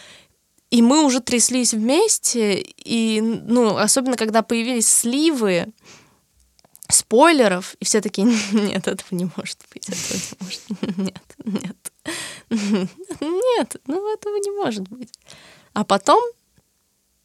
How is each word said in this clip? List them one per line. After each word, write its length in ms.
И 100
мы 220
уже 160
тряслись 540
вместе, 880
и, 360
ну, 560
особенно 380
когда 260
появились 480
сливы 760
спойлеров, 920
и 60
все 160
такие: 260
<laughs> 240
«Нет, 360
этого 240
не 240
может 240
быть, 160
этого 300
не 260
может, 520
<laughs> 0
нет, 260
нет, 460
<laughs> 400
нет, 540
ну, 260
этого 240
не 140
может 380
быть». 200
А 100
потом, 380